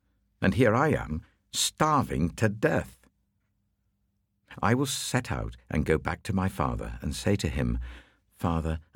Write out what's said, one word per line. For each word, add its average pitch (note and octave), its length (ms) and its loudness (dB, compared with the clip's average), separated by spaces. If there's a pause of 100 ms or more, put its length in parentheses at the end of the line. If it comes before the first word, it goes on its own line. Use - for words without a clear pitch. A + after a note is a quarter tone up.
(400)
And F#2+ 140 2
here A2 220 4
I D3 140 2
am, D#2 340 -2 (280)
starving G#2+ 840 0
to A2 120 2
death. - 520 -2 (1600)
I G#2+ 140 4
will C#3 100 0
set - 460 -4
out A#1 260 -6 (120)
and D2+ 140 0
go D#2+ 140 4
back D#2+ 260 -4
to F#2+ 100 -4
my F#2+ 140 2
father A#1 540 -2
and D2+ 140 -4
say G2+ 220 2
to E2 120 0
him, A#1+ 300 0 (580)
"Father, D#2+ 420 0 (160)